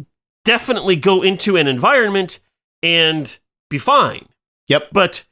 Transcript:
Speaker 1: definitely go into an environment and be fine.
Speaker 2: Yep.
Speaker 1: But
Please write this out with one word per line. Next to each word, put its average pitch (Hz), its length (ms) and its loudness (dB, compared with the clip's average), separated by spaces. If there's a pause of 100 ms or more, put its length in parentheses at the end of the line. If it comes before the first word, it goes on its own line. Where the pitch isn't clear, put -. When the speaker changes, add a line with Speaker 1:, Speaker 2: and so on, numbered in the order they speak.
(440)
Speaker 1:
definitely 214 520 -2
go 185 260 2
into 190 340 0
an 156 100 2
environment 196 760 0 (420)
and 160 560 0 (300)
be 147 100 -6
fine. 233 480 0 (420)
Speaker 2:
Yep. 147 240 0
Speaker 1:
But 190 400 0